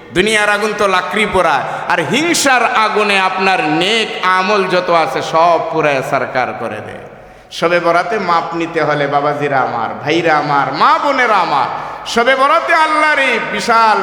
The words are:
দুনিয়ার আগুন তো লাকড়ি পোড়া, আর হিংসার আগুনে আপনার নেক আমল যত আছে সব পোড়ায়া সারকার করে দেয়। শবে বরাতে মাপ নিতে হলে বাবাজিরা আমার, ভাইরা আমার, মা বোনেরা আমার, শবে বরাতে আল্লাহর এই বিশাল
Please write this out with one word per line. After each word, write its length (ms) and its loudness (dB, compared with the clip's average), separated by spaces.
দুনিয়ার 360 2
আগুন 280 0
তো 100 2
লাকড়ি 460 0
পোড়া, 300 2
আর 120 0
হিংসার 640 2
আগুনে 440 0
আপনার 440 0
নেক 640 -2
আমল 420 0
যত 220 0
আছে 320 0
সব 380 2
পোড়ায়া 360 0
সারকার 440 -2
করে 220 -8
দেয়। 300 -12
শবে 280 0
বরাতে 400 0
মাপ 360 -2
নিতে 280 -2
হলে 240 0
বাবাজিরা 520 0
আমার, 300 -2
ভাইরা 340 2
আমার, 360 0
মা 300 2
বোনেরা 320 0
আমার, 300 0
শবে 300 0
বরাতে 380 2
আল্লাহর 460 2
এই 200 0
বিশাল 520 2